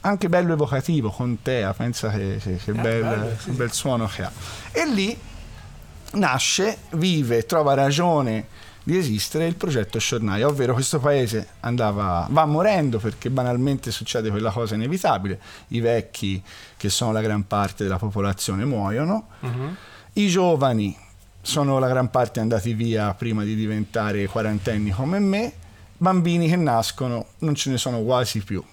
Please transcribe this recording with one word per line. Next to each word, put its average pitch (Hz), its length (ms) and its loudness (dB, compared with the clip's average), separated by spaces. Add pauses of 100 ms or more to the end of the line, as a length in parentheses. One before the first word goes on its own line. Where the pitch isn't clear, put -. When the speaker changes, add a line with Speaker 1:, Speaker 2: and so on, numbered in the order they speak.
Speaker 1:
anche 196 280 0
bello 175 240 4
evocativo, 139 560 2
Contea, 117 640 -2
pensa 117 360 -2
che, 98 320 -2
che, 92 140 -4
che 95 160 -4
Speaker 2:
Eh, - 40 0
Speaker 1:
bel, 113 280 0
Speaker 2:
bello, 110 240 0
Speaker 1:
che 110 100 -2
Speaker 2:
sì. - 140 -8
Speaker 1:
bel 123 220 -2
suono 120 340 0
che - 160 -6
ha. 95 80 -6 (400)
E 339 160 0
lì 214 300 0 (960)
nasce, 190 640 2 (140)
vive, 151 540 2
trova 151 280 4
ragione 139 760 2 (340)
di 175 160 0
esistere 156 480 0
il 170 100 -2
progetto 123 440 -2
Sciornaia, 110 480 0
ovvero 135 260 2
questo 135 260 0
paese 127 500 2 (100)
andava, 104 680 0
va 156 160 4
morendo 151 520 2
perché 107 320 -4
banalmente 127 640 0
succede 110 400 -4
quella 107 200 0
cosa 110 240 -2
inevitabile, 110 640 0 (300)
i 117 100 -2
vecchi, 110 640 0 (340)
che 104 140 -2
sono 113 220 0
la 110 100 2
gran 104 240 0
parte 101 380 -2
della 95 160 0
popolazione, 101 680 -2
muoiono, 139 640 -2 (140)
Speaker 2:
Mhm. 131 340 -6 (380)
Speaker 1:
i 208 140 2
giovani 135 680 4 (440)
sono 139 360 2
la 131 100 2
gran 127 220 2
parte 123 300 0
andati 113 340 0
via 110 400 0
prima 107 300 -2
di 107 120 -2
diventare 107 720 -2
quarantenni 107 640 0
come 135 280 0
me, 208 340 0 (420)
bambini 170 540 2
che 175 60 4
nascono 120 720 0 (120)
non 156 160 0
ce 143 140 -4
ne 131 80 0
sono 120 240 -2
quasi 120 400 0
più. 95 320 -6